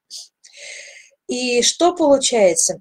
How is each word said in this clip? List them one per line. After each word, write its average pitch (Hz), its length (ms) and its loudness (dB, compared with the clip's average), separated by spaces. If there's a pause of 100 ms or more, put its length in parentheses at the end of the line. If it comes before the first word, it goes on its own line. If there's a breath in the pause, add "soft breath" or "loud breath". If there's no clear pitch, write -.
(1300 loud breath)
И 247 340 -2
что 339 300 0
получается? 254 880 2